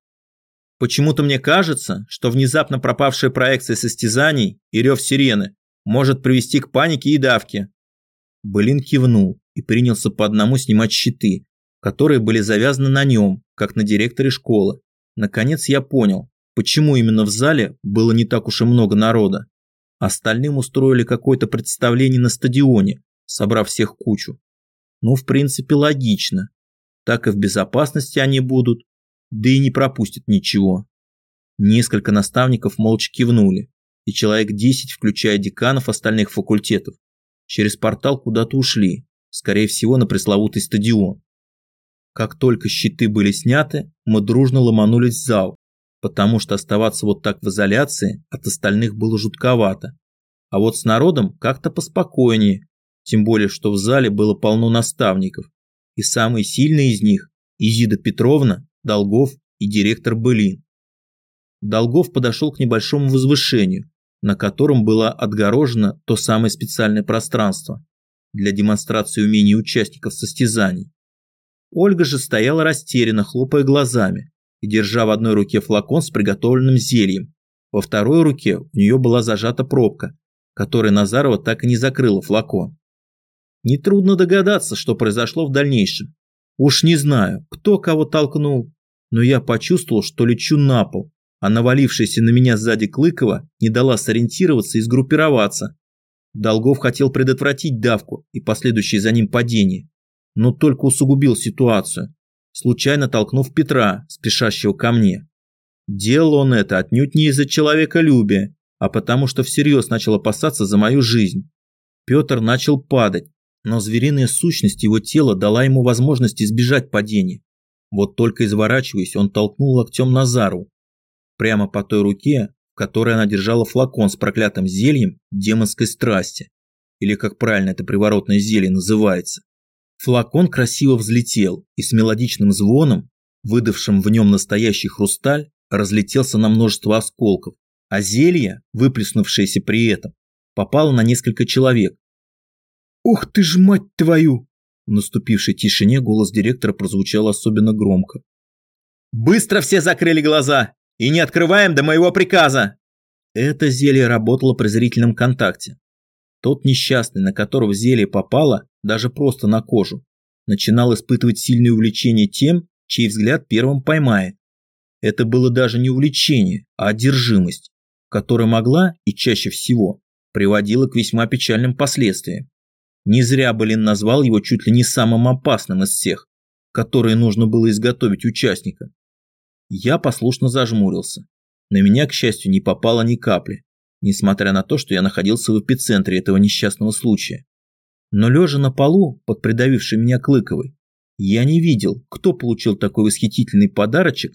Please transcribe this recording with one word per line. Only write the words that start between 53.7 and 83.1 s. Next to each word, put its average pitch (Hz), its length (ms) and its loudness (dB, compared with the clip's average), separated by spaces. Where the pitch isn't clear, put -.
в 101 60 -2
зале 117 320 0
было 104 240 0
полно 110 340 0
наставников, 101 800 -2
и 107 60 -6
самые 113 420 -2
сильные 143 480 2
из 104 80 -2
них, 104 300 0
Изида 110 380 0
Петровна, 117 720 0
Долгов 107 480 0
и 101 100 -4
директор 104 460 0
Былин. 113 480 0
Долгов 117 500 0
подошел 131 400 -2
к - 60 -20
небольшому 131 500 0
возвышению, 131 800 0
на 101 140 -2
котором 120 500 0
было 110 260 2
отгорожено 107 920 -2
то 113 120 0
самое 113 340 0
специальное 107 520 -2
пространство 110 800 -4
для 101 180 -2
демонстрации 104 720 -2
умений 104 340 4
участников 110 580 -4
состязаний. 101 800 -2
Ольга 175 300 2
же 135 140 -4
стояла 131 460 0
растерянно, 113 600 0
хлопая 131 400 -2
глазами, 123 640 0
и 107 80 -8
держа 107 380 0
в 107 40 2
одной 110 220 0
руке 104 280 0
флакон 113 420 -2
с - 80 -8
приготовленным 123 640 0
зельем, 101 560 0
во 101 80 -2
второй 113 420 0
руке 131 360 0
у - 160 -16
нее 104 240 4
была 123 240 2
зажата 113 420 -4
пробка, 131 500 -2
которой 107 380 0
Назарова 104 460 2
так - 260 -4
и - 20 0
не 123 100 2
закрыла 123 440 0
флакон. 98 560 -4